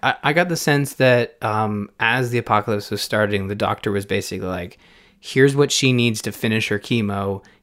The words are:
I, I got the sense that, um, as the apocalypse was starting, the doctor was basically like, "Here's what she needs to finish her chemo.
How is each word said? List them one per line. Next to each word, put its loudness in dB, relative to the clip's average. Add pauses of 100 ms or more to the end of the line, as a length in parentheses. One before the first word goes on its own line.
I, -2
I 0
got 0
the -2
sense 0
that, 2
um, -2 (100)
as 0
the 0
apocalypse 0
was -4
starting, 0
the -4
doctor -2
was -2
basically -4
like, -8 (420)
"Here's 4
what 2
she 2
needs 2
to -6
finish -2
her -2
chemo. -2 (200)